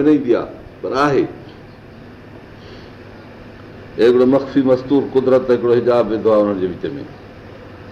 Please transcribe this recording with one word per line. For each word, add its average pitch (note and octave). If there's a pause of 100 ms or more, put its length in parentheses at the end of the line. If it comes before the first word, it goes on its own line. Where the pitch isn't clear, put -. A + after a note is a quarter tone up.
نه D3+
ايندي B2+
آهي، D#2+ (320)
پر F#2+ (140)
آهي. C3+ (2750)
هڪڙو B2
مخفي C3+
مستور B2+ (100)
قدرت، B2+
هڪڙو A#2+
حجاب A#2+
ويندو G#2+
آهي G#2+
انهن G#2
جي F#2
وچ ۾. - (1080)